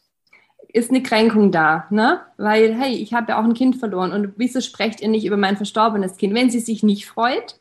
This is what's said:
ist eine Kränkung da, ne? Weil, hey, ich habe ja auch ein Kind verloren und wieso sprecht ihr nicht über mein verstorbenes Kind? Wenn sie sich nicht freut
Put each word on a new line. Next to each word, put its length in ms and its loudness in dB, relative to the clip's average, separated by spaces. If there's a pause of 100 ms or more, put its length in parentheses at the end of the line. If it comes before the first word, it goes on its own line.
(720)
ist 180 0
eine 100 2
Kränkung 500 4
da, 380 2
ne? 300 2 (180)
Weil, 380 2
hey, 180 -2
ich 200 -6
habe 180 -2
ja 80 0
auch 60 0
ein 80 2
Kind 240 2
verloren 340 -4
und 260 -4
wieso 240 -2
sprecht 400 -6
ihr 60 -4
nicht 180 0
über 120 -2
mein 200 0
verstorbenes 600 -2
Kind? 160 -2
Wenn 160 2
sie 100 0
sich 240 -4
nicht 240 0
freut 540 -4